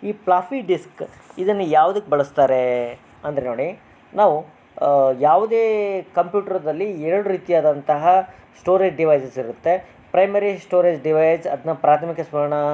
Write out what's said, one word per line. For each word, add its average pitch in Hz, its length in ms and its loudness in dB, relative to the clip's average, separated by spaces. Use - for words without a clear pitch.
ಈ 208 40 -6
ಫ್ಲಫಿ 196 500 -2
ಡಿಸ್ಕ್ 170 480 -6
ಇದನ್ನು 196 260 -2
ಯಾವುದಕ್ಕೆ 165 480 2
ಬಳಸ್ತಾರೆ 127 800 0
ಅಂದರೆ 139 220 -6
ನೋಡಿ, 131 360 -6
ನಾವು, 175 280 2
ಆ, 139 340 4
ಯಾವುದೇ 208 800 0
ಕಂಪ್ಯೂಟರ್‌ದಲ್ಲಿ 180 1000 -4
ಎರಡು 196 260 -2
ರೀತಿಯಾದಂತಹ 165 1000 2
ಸ್ಟೋರೇಜ್ 185 360 2
ಡಿವೈಸಸ್ 139 420 0
ಇರುತ್ತೆ. 139 520 -4
ಪ್ರೈಮರಿ 202 460 0
ಸ್ಟೋರೇಜ್ 175 460 0
ಡಿವೈಸ್, 160 440 2
ಅದನ್ನ 143 260 -6
ಪ್ರಾಥಮಿಕ 151 460 0
ಸ್ಮರಣ 147 340 -4